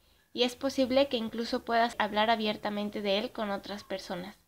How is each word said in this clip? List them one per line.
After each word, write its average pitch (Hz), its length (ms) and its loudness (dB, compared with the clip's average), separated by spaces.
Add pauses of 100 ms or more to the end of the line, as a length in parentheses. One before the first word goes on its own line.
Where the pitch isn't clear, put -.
(320)
y 233 100 0
es 247 140 0
posible 269 520 2
que 254 80 -2
incluso 226 480 -4
puedas 233 340 2
hablar 208 320 2
abiertamente 214 680 -2
de 202 180 2
él 247 120 -4
con 208 200 -4
otras 202 340 -6
personas. 190 520 -8 (120)